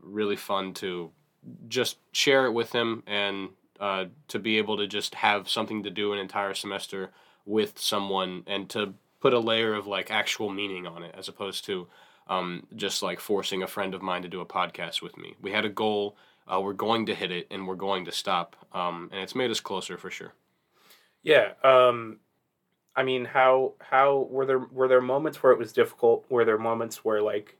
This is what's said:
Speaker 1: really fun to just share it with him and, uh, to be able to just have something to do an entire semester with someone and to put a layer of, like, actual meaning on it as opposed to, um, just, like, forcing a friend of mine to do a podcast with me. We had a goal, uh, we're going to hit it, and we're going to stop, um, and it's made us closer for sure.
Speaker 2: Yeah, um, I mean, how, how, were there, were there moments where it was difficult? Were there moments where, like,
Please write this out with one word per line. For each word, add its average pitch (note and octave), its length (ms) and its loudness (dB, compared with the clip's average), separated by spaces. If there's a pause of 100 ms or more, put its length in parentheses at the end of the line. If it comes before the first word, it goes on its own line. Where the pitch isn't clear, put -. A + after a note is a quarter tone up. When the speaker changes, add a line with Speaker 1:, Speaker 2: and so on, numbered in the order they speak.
Speaker 1:
really G2+ 360 -2
fun G2 380 -4
to F2 360 -8 (580)
just A#2+ 300 -2 (140)
share C3+ 340 4
it A#2 60 0
with A#2 200 -2
him A2+ 340 0
and, G2+ 440 -4 (280)
uh, F#2+ 280 -2 (220)
to A#2 100 -6
be G#2+ 200 0
able G#2+ 200 0
to G#2 80 -2
just G2+ 300 -8
have G#2 320 0
something G#2+ 340 -4
to G2+ 80 -6
do G#2 220 -2
an G2+ 60 -2
entire G2 360 -4
semester G2 580 -8 (320)
with G#2 340 -2
someone F#2+ 680 -2
and G2 240 -6
to G2+ 240 -4 (260)
put C3+ 120 6
a B2 60 4
layer A2+ 360 2
of, G2+ 120 -6
like, G2+ 240 -4
actual G#2+ 400 -2
meaning G2 360 -6
on E2+ 160 -12
it E2+ 140 -16
as F#2+ 120 -12
opposed G2 360 -8
to, F2+ 220 -6 (420)
um, F2+ 460 -4
just, G2+ 280 -4
like, F2+ 180 -4
forcing F#2+ 420 -2
a F#2 40 -4
friend F#2+ 280 -6
of F#2 80 -10
mine F2+ 200 -4
to F2+ 60 -12
do F2+ 120 -10
a F2 60 -10
podcast F2 560 -6
with F2 140 -16
me. - 240 -16
We F#2+ 120 -6
had G#2+ 120 0
a G#2+ 40 0
goal, G#2 480 -2 (360)
uh, F#2+ 80 2
we're G2 140 -4
going A2 320 0
to G2+ 80 -2
hit F#2+ 160 -4
it, F2 200 -6
and F#2+ 160 -8
we're F#2 100 -6
going F#2+ 280 -2
to E2+ 80 -12
stop, F2+ 440 -2 (160)
um, F2 400 -4
and G2 80 -6
it's F#2+ 140 -8
made B2+ 160 0
us G#2+ 100 -2
closer F#2 360 -8
for F2+ 140 -12
sure. F2 240 -14 (880)
Speaker 2:
Yeah, B2+ 400 6
um, B2 560 6 (760)
I C3+ 100 0
mean, B2+ 200 0
how, C3 560 4
how, C#3 500 4
were C3 160 0
there, C3+ 120 2
were C3 300 0
there B2+ 120 8
moments C#3 420 -2
where C3 100 10
it A2+ 60 6
was A2+ 140 -4
difficult? A#2 560 4
Were A#2+ 160 4
there A2+ 140 4
moments A2+ 460 -2
where, G#2+ 180 2
like, G#2 380 -2